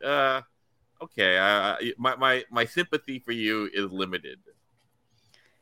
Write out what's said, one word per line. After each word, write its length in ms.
uh, 380
okay, 360
I, 360
I, 240
my, 180
my, 340
my 160
sympathy 540
for 120
you 400
is 200
limited. 480